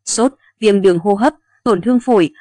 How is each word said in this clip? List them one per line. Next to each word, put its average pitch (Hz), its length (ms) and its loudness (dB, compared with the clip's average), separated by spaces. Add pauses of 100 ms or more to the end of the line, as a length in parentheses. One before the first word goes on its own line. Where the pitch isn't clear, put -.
sốt, 254 260 -2 (280)
viêm 202 220 2
đường 180 160 2
hô 202 160 -2
hấp, 240 200 0 (300)
tổn 202 160 0
thương 240 200 0
phổi, 202 300 0 (100)